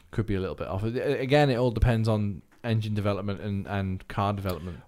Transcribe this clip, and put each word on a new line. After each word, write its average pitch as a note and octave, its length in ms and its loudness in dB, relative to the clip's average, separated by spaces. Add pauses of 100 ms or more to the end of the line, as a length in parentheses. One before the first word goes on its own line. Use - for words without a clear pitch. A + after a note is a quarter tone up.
(100)
could - 160 -2
be G2+ 80 -2
a F#2+ 60 0
little E2 160 -4
bit D2+ 120 -6
off. F#2+ 140 -4
A-, A#2 380 -2
again, C#3 300 4
it A#2+ 60 2
all B2 140 2
depends A2+ 380 4
on G#2+ 340 0 (220)
engine A2 300 0
development G2+ 460 0
and, G2 280 -4
and F#2+ 400 -4
car G2+ 240 0
development. F2+ 560 -4